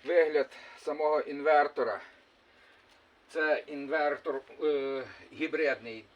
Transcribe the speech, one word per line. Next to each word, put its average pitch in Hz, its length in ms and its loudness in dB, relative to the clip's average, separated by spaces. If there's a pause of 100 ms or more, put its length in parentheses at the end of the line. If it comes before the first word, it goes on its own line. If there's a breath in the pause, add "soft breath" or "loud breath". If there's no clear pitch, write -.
вигляд 151 440 4 (300 loud breath)
самого 151 400 0
інвертора. 143 800 2 (1300 loud breath)
Це 151 380 0
інвертор, 143 720 -2 (220)
е, 135 400 0 (300 loud breath)
гібридний. 135 720 -4 (100)